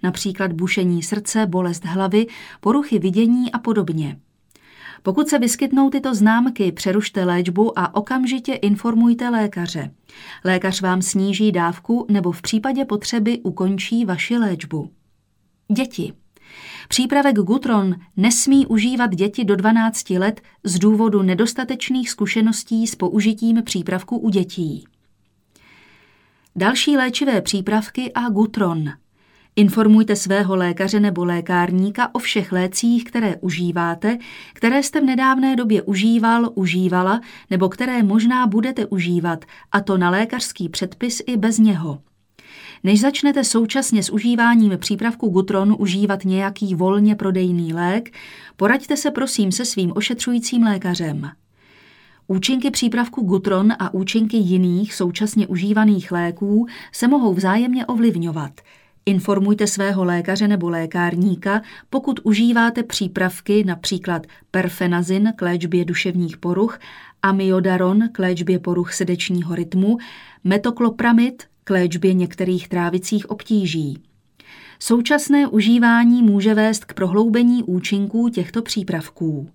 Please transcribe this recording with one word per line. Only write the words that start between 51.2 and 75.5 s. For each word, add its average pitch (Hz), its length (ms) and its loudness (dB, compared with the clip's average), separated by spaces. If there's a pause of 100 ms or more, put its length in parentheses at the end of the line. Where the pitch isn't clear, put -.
Účinky 254 440 0
přípravku 240 520 -2
Gutron 196 560 2
a - 160 -4
účinky 220 420 -2
jiných 185 580 2
současně 196 520 -2
užívaných 202 680 0
léků 190 540 0 (260)
se 240 160 0
mohou 247 260 2
vzájemně 233 520 0
ovlivňovat. 170 680 -2 (540)
Informujte 202 600 2
svého 196 380 -2
lékaře 185 440 0
nebo 180 200 0
lékárníka, 175 960 -2 (280)
pokud 269 320 -4
užíváte 233 600 2
přípravky, 196 840 -2
například 175 600 -4 (240)
perfenazin 185 840 0
k - 60 -6
léčbě 175 420 0
duševních 175 520 -2
poruch, 190 420 -2 (440)
amiodaron 190 880 2
k - 60 -14
léčbě 180 400 0
poruch 175 340 -2
srdečního 175 600 -4
rytmu, 185 440 0 (460)
metoklopramid 233 1000 2 (220)
k - 60 -8
léčbě 180 440 2
některých 180 540 -2
trávicích 180 640 -2
obtíží. 165 680 -2 (800)
Současné 285 680 2
užívání 233 760 4